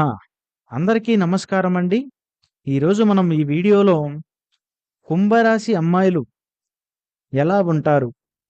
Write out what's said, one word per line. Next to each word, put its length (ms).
అందరికీ 440
నమస్కారమండి. 800
ఈరోజు 360
మనం 300
ఈ 100
వీడియోలో 540
కుంభరాశి 760
అమ్మాయిలు 400
ఎలా 280
ఉంటారు, 480